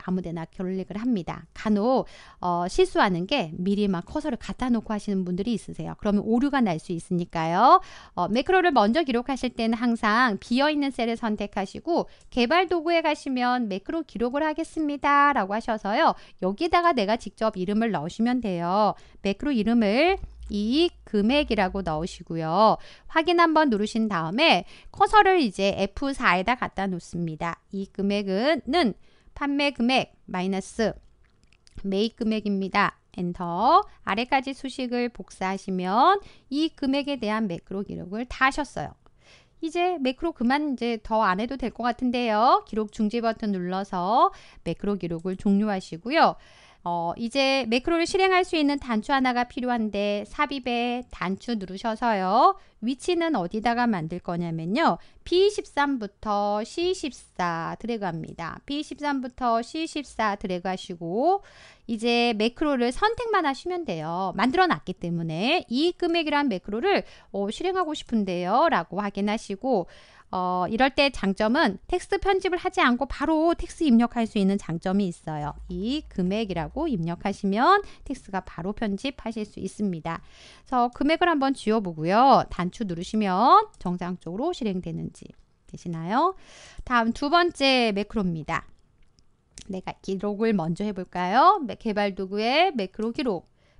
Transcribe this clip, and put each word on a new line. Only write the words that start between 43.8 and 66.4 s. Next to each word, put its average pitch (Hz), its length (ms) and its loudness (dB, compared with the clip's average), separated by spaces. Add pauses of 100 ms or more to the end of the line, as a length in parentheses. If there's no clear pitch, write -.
매크로 - 320 -4
기록을 170 420 -6
종료하시고요. 202 1000 2 (500)
어, 170 320 -2
이제 269 500 0
매크로를 330 380 0
실행할 370 400 4
수 - 100 -4
있는 285 240 2
단추 226 320 -2
하나가 254 320 2
필요한데 214 840 -2
삽입에 247 840 -4
단추 190 440 -4
누르셔서요. 220 1000 2 (240)
위치는 330 560 -2
어디다가 220 500 0
만들 175 340 -2
거냐면요. 175 760 -2 (280)
비십삼부터 247 1400 0
씨십사 180 1160 -4
드래그합니다. 175 840 -8
비십삼부터 269 960 -4
씨십사 302 760 -4
드래그하시고 185 1080 -2 (440)
이제 240 500 0
매크로를 240 560 0
선택만 440 520 0
하시면 349 380 -4
돼요. 175 540 -4
만들어 262 280 2
놨기 180 280 -2
때문에 170 720 -2
이 294 240 0
금액이란 311 560 0